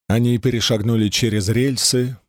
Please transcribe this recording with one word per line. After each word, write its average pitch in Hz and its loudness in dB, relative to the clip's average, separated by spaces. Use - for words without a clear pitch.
Они 120 2
перешагнули 113 0
через 104 0
рельсы, 123 0